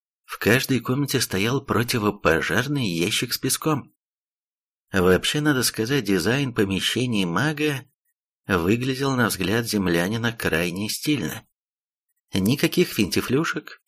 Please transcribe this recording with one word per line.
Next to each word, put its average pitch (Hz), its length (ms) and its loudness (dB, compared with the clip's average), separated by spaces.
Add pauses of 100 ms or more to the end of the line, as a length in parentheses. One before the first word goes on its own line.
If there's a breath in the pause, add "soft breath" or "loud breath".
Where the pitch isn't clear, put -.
(260)
в - 120 -14
каждой 123 420 2
комнате 127 420 -2
стоял 113 400 0
противопожарный 107 1300 0
ящик 90 460 -2
с - 40 -4
песком. - 560 -2 (960)
Вообще, 92 500 4
надо 143 220 2
сказать, 113 420 0
дизайн 107 480 0
помещений 107 720 0
мага 143 600 -2 (640)
выглядел, 127 680 0
на 120 120 2
взгляд 95 400 -2
землянина, 104 640 0
крайне 90 580 -2
стильно. 123 580 -4 (840)
Никаких 147 560 0
финтифлюшек, - 1000 -4